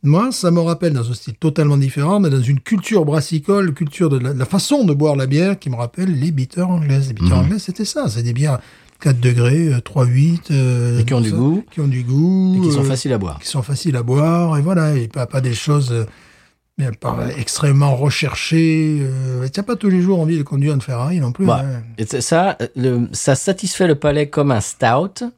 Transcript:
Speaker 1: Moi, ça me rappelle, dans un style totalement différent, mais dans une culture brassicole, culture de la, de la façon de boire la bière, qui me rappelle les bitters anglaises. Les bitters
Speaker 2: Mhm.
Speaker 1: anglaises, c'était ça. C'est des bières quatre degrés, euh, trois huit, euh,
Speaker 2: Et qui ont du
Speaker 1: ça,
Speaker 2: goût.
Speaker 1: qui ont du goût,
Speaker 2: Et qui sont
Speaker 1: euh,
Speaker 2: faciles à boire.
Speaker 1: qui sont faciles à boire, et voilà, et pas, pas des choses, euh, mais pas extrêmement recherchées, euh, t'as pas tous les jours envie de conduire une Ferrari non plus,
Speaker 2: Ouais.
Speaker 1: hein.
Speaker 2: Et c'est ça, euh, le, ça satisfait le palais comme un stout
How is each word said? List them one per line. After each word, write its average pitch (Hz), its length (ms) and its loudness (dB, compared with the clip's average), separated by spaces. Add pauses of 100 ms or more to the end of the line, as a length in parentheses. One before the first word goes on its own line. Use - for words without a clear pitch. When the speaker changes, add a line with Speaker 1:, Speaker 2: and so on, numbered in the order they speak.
Speaker 1:
Moi, 180 260 2
ça 180 220 0
me 170 80 2
rappelle, 165 320 -2
dans 120 180 -2
un 120 40 -4
style 110 200 -12
totalement 147 420 0
différent, 143 440 0
mais 170 100 2
dans 135 100 2
une 127 200 0
culture 196 440 0
brassicole, 156 720 0
culture 160 340 -2
de 135 100 2
la, 127 140 -2
de 131 60 -4
la 127 60 0
façon 240 400 0
de 156 100 2
boire 147 220 2
la 131 100 -2
bière, 180 320 0
qui 143 120 -8
me 120 40 -4
rappelle 147 460 -4
les 160 100 0
bitters 165 400 -2
anglaises. 139 380 0
Les 120 60 -6
bitters 90 220 2
Speaker 2:
Mhm. 90 100 4
Speaker 1:
anglaises, 202 180 0
c'était 202 200 -6
ça. 262 240 -4
C'est 117 140 -4
des 120 100 -2
bières 131 280 0 (400)
quatre 135 180 2
degrés, 123 560 2
euh, 120 60 0
trois 131 240 0
huit, 151 480 2
euh, 120 480 2
Speaker 2:
Et 113 40 4
qui 127 100 0
ont 120 60 4
du 110 100 2
Speaker 1:
ça, 104 60 0
Speaker 2:
goût. 156 360 2
Speaker 1:
qui 165 80 -6
ont 143 80 2
du 127 160 -2
goût, 185 580 2
Speaker 2:
Et 175 60 2
qui 151 40 2
sont 139 100 2
Speaker 1:
euh, - 20 2
Speaker 2:
faciles 135 280 -2
à 113 60 0
boire. 82 220 -6
Speaker 1:
qui - 80 -12
sont 135 140 -4
faciles 139 340 -2
à 120 80 -2
boire, 160 520 2
et 143 60 0
voilà, 160 340 0
et 117 120 -2
pas, 123 180 -6
pas 135 140 -4
des 123 140 -2
choses, 139 360 0
euh, 117 140 -2 (720)
mais 131 140 -2
pas 120 240 -6 (200)
extrêmement 139 600 2
recherchées, 156 1040 0
euh, 131 500 -4
t'as 202 120 -6
pas 240 100 -4
tous 208 140 -2
les 185 120 4
jours 180 200 2
envie 160 180 0
de 147 60 -2
conduire 143 300 0
une 135 60 0
Ferrari 131 380 -4
non 123 140 0
plus, 190 140 0
Speaker 2:
Ouais. 120 80 4
Speaker 1:
hein. 127 280 -4 (140)
Speaker 2:
Et 110 100 -4
c'est 131 140 -4
ça, 170 400 2
euh, 120 160 -4
le, 123 340 0
ça - 240 0
satisfait 190 540 -2
le 151 80 4
palais 147 320 0
comme 143 240 2
un 110 80 2
stout 139 640 -2 (140)